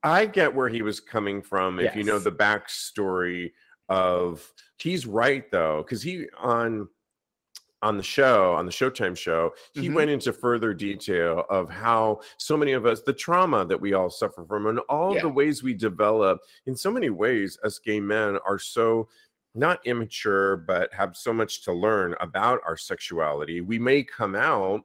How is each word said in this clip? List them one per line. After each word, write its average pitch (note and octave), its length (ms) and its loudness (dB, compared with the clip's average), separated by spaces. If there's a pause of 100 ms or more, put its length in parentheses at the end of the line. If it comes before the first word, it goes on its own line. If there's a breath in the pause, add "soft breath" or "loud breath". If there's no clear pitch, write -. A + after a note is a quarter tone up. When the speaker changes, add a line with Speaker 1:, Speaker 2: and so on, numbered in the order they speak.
Speaker 1:
I F3+ 240 4
get F3 280 2
where C3 140 2
he A2+ 140 -4
was G#2 180 -2
coming G2+ 420 -4
from. F#2 360 0
If F#2 160 0
you G#2+ 100 -4
know G#2 100 2
Speaker 2:
Yes. G2 100 0
Speaker 1:
the G2 80 2
backstory F#2 1200 -2 (360 soft breath)
of, F2+ 600 0 (280 soft breath)
he's E3 280 -4
right B2 440 0
though, D#2 340 0
'cause G#2+ 180 -8
he F3 240 -8 (120)
on, A2+ 500 -2 (960)
on G#2+ 140 0
the G2 60 -4
show, A2 520 4
on E2+ 120 -2
the F2+ 60 -8
Showtime A#2 440 -2
show, E2 360 0 (200 loud breath)
he C#3+ 140 -8
Speaker 2:
Mm-hmm. C#3+ 80 -2
Speaker 1:
went D3+ 160 4
into B2+ 220 -2
further A#2 420 0
detail F2+ 760 0
of F#2 220 0
how A2 500 2 (160 loud breath)
so - 200 -2
many D3 160 2
of B2+ 140 0
us, A2+ 160 2
the C#3 100 0
trauma E3 520 2
that F2 160 0
we G2 140 0
all F#2 160 2
suffer F#2 340 -6
from G#2 220 -2
and A2+ 140 0
all E3 340 0
Speaker 2:
Yeah. D#3+ 80 0
Speaker 1:
the E3+ 80 0
ways C#3 320 2
we B2+ 120 -2
develop. G#2 680 2 (260 soft breath)
In C3 100 -6
so F#3+ 140 -2
many A3+ 200 0
ways, G2+ 540 0
us G#2 140 -4
gay G#2+ 220 -2
men G2+ 460 0
are G2 120 0
so A2+ 500 0 (460 soft breath)
not D#3+ 300 0
immature, G#2 720 0
but F2+ 380 -2
have G2 220 -4
so - 160 -4
much A2+ 320 -2
to F#2+ 80 -2
learn F#2 480 0
about G2 440 0
our E2 120 -6
sexuality. D#2+ 840 -4
We G#2 200 -4
may C3 240 2
come G2 320 -4
out A2 480 0